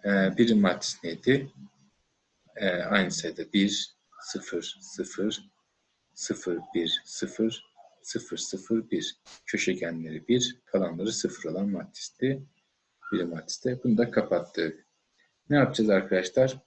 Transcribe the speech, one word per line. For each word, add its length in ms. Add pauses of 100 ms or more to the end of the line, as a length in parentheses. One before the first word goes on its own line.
E, 340
birim 220
matris 440
neydi? 480 (1040)
E, 120
aynı 420
sayıda 420
bir, 440 (240)
sıfır, 600
sıfır, 680 (640)
sıfır, 440 (160)
bir, 300
sıfır, 600 (380)
sıfır, 340
sıfır, 540
bir. 260 (300)
Köşegenleri 840
bir, 360
kalanları 480
sıfır 380
olan 180
matristi. 760 (720)
Birim 180
matriste. 540
Bunu 140
da 120
kapattık. 760 (640)
Ne 60
yapacağız 340
arkadaşlar? 760